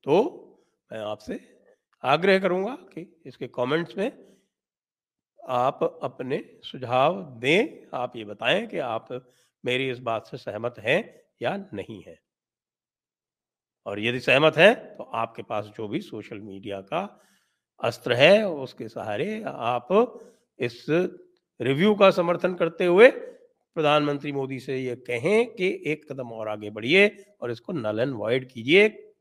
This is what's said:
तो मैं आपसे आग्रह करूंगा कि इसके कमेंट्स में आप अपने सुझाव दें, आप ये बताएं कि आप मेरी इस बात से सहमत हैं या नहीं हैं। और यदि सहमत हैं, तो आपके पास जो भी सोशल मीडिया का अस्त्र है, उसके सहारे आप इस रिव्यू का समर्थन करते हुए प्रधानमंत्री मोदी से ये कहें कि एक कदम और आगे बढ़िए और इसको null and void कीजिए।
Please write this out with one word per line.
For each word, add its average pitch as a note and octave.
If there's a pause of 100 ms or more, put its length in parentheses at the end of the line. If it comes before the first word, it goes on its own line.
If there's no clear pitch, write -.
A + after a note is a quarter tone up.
तो F#3 (480)
मैं A2+
आपसे - (400)
आग्रह F3
करूंगा F#3+
कि -
इसके C3
कमेंट्स D3+
में - (1120)
आप C3
अपने C3
सुझाव C3+
दें, D3
आप B2
ये A2
बताएं C#3
कि G#3
आप B2 (340)
मेरी C3
इस B2
बात A2+
से C3+
सहमत A2
हैं C3+ (200)
या F#3+
नहीं G2
हैं। E2 (1700)
और G2+
यदि A#2+
सहमत D3
हैं, G#3
तो -
आपके A2+
पास G#2
जो G#2
भी C3+
सोशल A2
मीडिया G2
का - (640)
अस्त्र A#2+
है, F#3+
उसके C3
सहारे B2
आप B2 (720)
इस B2 (760)
रिव्यू D3
का G3
समर्थन F3
करते E3+
हुए G3 (640)
प्रधानमंत्री D3
मोदी C3+
से C3
ये B2+
कहें F#3
कि F#3+
एक D3+
कदम C3
और A2
आगे G#2+
बढ़िए D3 (160)
और A#2+
इसको -
null G#2+
and B2
void B2+
कीजिए। F3+